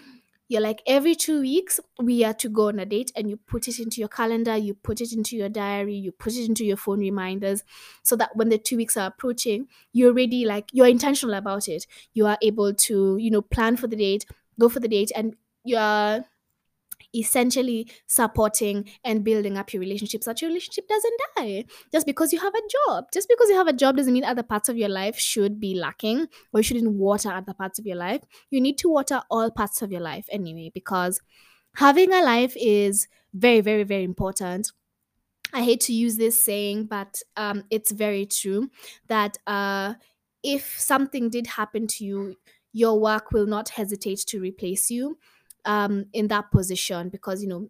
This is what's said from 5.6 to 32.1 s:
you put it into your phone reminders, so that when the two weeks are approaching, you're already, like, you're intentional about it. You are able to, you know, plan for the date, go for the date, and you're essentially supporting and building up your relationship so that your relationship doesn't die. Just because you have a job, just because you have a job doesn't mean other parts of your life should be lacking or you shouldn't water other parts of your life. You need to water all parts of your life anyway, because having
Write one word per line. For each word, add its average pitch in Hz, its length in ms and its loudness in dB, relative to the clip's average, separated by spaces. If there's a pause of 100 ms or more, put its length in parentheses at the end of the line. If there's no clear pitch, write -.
you 196 160 -8
put - 220 -8
it 240 140 -4
into 226 160 0
your 202 140 0
phone 202 220 -2
reminders, 196 640 -2 (400)
so - 140 2
that 220 180 -2
when 220 140 2
the 220 100 2
two 233 180 -4
weeks 226 180 -2
are - 120 -2
approaching, 240 600 -4 (240)
you're 247 200 8
already, 247 340 2
like, 208 260 -4
you're 254 140 8
intentional 254 480 4
about 202 340 -4
it. 175 200 -8 (260)
You 214 140 4
are 208 160 2
able 208 320 2
to, 196 420 2
you 226 140 0
know, 208 100 4
plan 226 340 0
for 247 120 -4
the 226 80 -6
date, 208 320 0 (320)
go 233 100 8
for 254 100 -4
the 233 80 2
date, 214 280 2
and 220 200 -4 (280)
you're 214 600 0 (880)
essentially 240 760 0 (180)
supporting 214 840 0 (140)
and 220 200 0
building 208 340 0
up 196 140 -8
your 196 80 -4
relationship 202 440 -6
so 233 80 -6
that 233 100 -8
your 330 80 -2
relationship 359 380 -6
doesn't 453 340 0 (160)
die. 220 280 -6 (260)
Just - 140 2
because 311 280 0
you 330 60 2
have 381 140 -2
a 453 80 -2 (260)
job, - 260 -2
just 392 160 0
because 466 200 6
you 392 60 8
have 370 120 4
a 302 60 4
job 269 240 4
doesn't 262 160 2
mean 254 100 2
other 240 200 -2
parts 214 260 -4
of 233 80 -4
your 214 120 0
life 196 280 -4
should 208 420 0
be 196 160 -4
lacking 214 520 -2 (260)
or 208 60 2
you 220 40 6
shouldn't 233 280 0
water 202 380 0
other 185 240 -6
parts 190 260 -8
of 220 60 -12
your 185 100 -6
life. 180 260 -6 (280)
You 269 120 2
need 277 180 2
to 359 100 2
water 277 400 0
all 226 220 0
parts - 300 -4
of 202 100 -6
your 175 100 -8
life 165 300 -10
anyway, 165 420 -10
because 180 480 -4 (540)
having 330 380 6